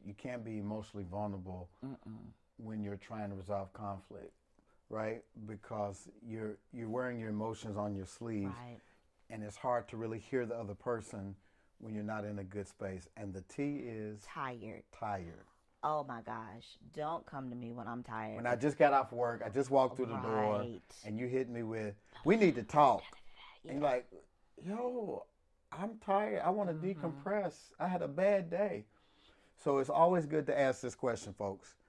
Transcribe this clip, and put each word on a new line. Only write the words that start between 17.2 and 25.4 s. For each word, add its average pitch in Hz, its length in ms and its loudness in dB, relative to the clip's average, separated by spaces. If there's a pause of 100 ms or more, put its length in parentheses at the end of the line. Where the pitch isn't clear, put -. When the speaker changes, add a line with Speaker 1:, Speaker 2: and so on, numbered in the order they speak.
Speaker 2:
come 131 240 -8
to 120 60 -8
me 120 160 -8
when 117 140 -8
I'm 120 160 -6
tired. 110 340 -6
Speaker 1:
When 117 100 -4
I 120 100 4
just 139 220 2
got 143 160 10
off 131 180 4
work, 117 320 0
I 110 60 -4
just 131 200 0
walked 131 260 6
through 127 100 0
the 117 100 -2
door, 107 440 2
Speaker 2:
Right. 113 200 -6 (240)
Speaker 1:
and 110 140 -4
you 123 100 -2
hit 127 220 2
me 117 120 -4
with, 110 320 -4 (300)
"We 180 120 8
need 202 200 8
to 120 80 0
talk." 139 380 8 (600)
Speaker 2:
Yeah. - 100 -12
Speaker 1:
And 139 100 -2
you're 147 80 6
like, 123 200 2 (540)
"Yo, 226 600 -4 (440)